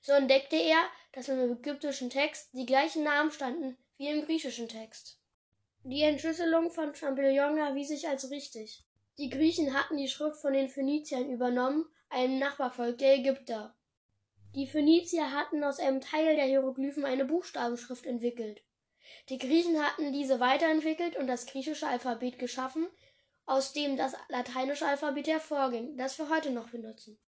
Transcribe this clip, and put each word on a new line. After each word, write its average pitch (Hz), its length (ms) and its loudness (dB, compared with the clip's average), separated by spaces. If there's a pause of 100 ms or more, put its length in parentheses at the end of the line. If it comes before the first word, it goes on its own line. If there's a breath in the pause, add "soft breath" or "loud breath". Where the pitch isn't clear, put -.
So - 100 0
entdeckte 269 460 6
er, 320 240 6 (320 loud breath)
dass 262 160 -10
im 262 100 0
ägyptischen 254 720 -2
Text 285 440 -2
die 254 120 -4
gleichen 302 380 4
Namen 294 280 2
standen 269 460 -6 (200)
wie 285 120 -6
im 302 160 -2
griechischen 254 420 -4
Text. 220 500 -16 (680)
Die 269 200 0
Entschlüsselung 330 680 2
von 302 220 -4
Champollion 277 640 2
erwies 285 300 -2
sich 302 200 -6
als 269 220 -4
richtig. 254 560 -12 (320)
Die 277 120 -6
Griechen 294 440 2
hatten 294 240 -2
die 277 120 -2
Schrift 302 320 -4
von 277 120 2
den 269 140 2
Phöniziern 277 600 -2
übernommen, 247 560 0 (240 soft breath)
einem 262 280 0
Nachbarvolk 247 600 -2
der 269 180 6
Ägypter. 247 600 -2 (800)
Die 269 120 -4
Phönizier 311 640 4
hatten 294 320 -2
aus 277 160 -2
einem 269 220 2
Teil 311 340 4
der 285 100 2
Hieroglyphen 269 600 0
eine 262 200 0
Buchstabenschrift 247 800 -4
entwickelt. 233 560 -6 (680 loud breath)
Die 262 100 -6
Griechen 320 420 2
hatten 294 300 -2
diese 269 280 0
weiterentwickelt 311 760 2
und 269 120 -2
das 247 200 -4
griechische 294 400 -6
Alphabet 247 500 -4
geschaffen, 262 500 -6 (580 soft breath)
aus 269 280 0
dem 285 240 0
das 262 160 -2 (140)
lateinische 262 580 -4
Alphabet 285 420 -2
hervorging, 277 680 -2
das 262 220 -6
wir 294 100 -6
heute 311 220 0
noch 233 180 -6
benutzen. 220 500 -16 (140)